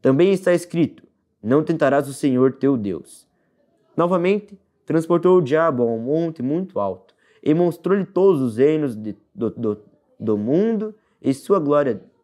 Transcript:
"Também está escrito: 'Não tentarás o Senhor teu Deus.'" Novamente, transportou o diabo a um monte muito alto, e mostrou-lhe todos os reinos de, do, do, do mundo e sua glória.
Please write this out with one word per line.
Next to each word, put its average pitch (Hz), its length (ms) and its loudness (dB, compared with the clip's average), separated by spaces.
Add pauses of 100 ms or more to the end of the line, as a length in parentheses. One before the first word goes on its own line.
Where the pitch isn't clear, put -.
"Também 151 320 2
está 190 200 0
escrito: 170 540 -2 (340)
'Não 135 220 2
tentarás 147 460 0
o 139 60 -12
Senhor 131 400 2
teu 139 220 0
Deus.'" 98 520 -10 (680)
Novamente, 185 640 -2 (260)
transportou 170 540 2
o 175 40 4
diabo 139 420 0
a - 20 0
um 113 140 -4
monte 156 420 -4
muito 156 380 -4
alto, 98 340 -8 (280)
e 151 120 2
mostrou-lhe 175 500 0
todos 180 380 2
os 113 160 -2
reinos 147 360 2
de, 107 220 -12 (180)
do, 110 140 -4
do, 110 320 -6 (380)
do 107 180 -2
mundo 170 580 -2 (280)
e 135 100 -2
sua 190 260 -2
glória. 143 440 0 (220)